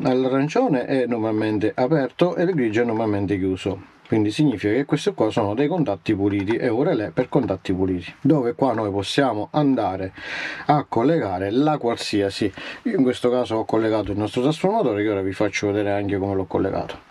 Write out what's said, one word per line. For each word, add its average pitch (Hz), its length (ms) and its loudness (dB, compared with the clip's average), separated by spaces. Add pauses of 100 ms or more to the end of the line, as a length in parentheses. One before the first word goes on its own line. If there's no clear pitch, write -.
l'arancione 131 840 2
è 131 200 0
normalmente 110 720 0
aperto 143 600 0
e 180 60 2
il 185 100 2
grigio 120 300 2
è - 20 0
normalmente 104 520 0
chiuso, 95 600 -4 (100)
quindi 107 240 2
significa 107 420 2
che 139 120 2
questi 165 280 0
qua 110 160 2
sono 104 240 0
dei 143 140 0
contatti 110 480 0
puliti, 101 400 0
è 120 140 0
un 117 140 0
relè 113 280 -2
per - 160 -2
contatti 98 460 0
puliti, 92 480 -2
dove 127 320 4
qua 135 180 2
noi 107 180 -2
possiamo 104 640 0
andare 104 600 0 (540)
a 147 200 2
collegare 104 640 0
la 143 260 2
qualsiasi. 104 760 -2 (320)
Io 220 120 -2
in 151 80 4
questo 123 260 2
caso 117 280 0
ho 110 80 -2
collegato 107 480 0
il 98 40 -6
nostro 107 240 -2
trasformatore, 156 600 0
che 110 60 0
ora 98 120 0
vi 95 120 -4
faccio 104 340 -2
vedere 101 240 0
anche 101 260 -2
come 98 180 -2
l'ho 92 100 -2
collegato. 95 540 -4 (120)